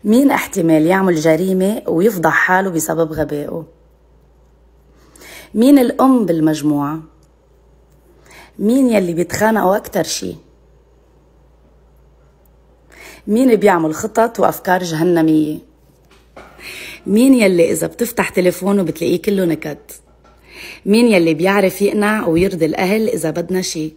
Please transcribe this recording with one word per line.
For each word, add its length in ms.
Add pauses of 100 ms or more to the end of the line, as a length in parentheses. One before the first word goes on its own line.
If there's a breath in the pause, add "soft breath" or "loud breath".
مين 260
احتمال 560
يعمل 280
جريمة 720
ويفضح 460
حاله 380
بسبب 420
غبائه؟ 540 (1900 loud breath)
مين 240
الأم 480
بالمجموعة؟ 760 (1600 loud breath)
مين 320
يلي 240
بيتخانقوا 640
أكتر 260
شي؟ 320 (3000 loud breath)
مين 300
بيعمل 380
خطط 460
وأفكار 420
جهنمية؟ 760 (1500 loud breath)
مين 280
يلي 380
إذا 140
بتفتح 420
تليفونه 540
بتلاقيه 400
كله 220
نكت؟ 560 (840 loud breath)
مين 220
يلي 260
بيعرف 480
يقنع 440
ويرضي 400
الأهل 420
إذا 220
بدنا 320
شي؟ 340